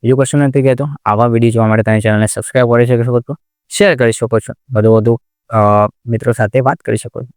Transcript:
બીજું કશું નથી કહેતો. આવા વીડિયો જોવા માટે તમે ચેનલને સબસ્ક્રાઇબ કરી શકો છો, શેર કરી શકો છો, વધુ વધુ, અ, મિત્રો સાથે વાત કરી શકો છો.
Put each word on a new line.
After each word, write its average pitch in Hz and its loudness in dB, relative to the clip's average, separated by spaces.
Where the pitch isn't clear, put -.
બીજું 127 2
કશું 143 0
નથી 139 0
કહેતો. 131 0
આવા 110 0
વીડિયો 117 2
જોવા 113 0
માટે 110 2
તમે 110 0
ચેનલને 107 0
સબસ્ક્રાઇબ 120 -2
કરી 120 4
શકો 120 0
છો, 143 -12
શેર 190 2
કરી 120 0
શકો 113 -2
છો, - -8
વધુ 110 2
વધુ, 113 2
અ, 113 -2
મિત્રો 117 -2
સાથે 113 -2
વાત 127 -2
કરી 110 -6
શકો - -10
છો. 123 -16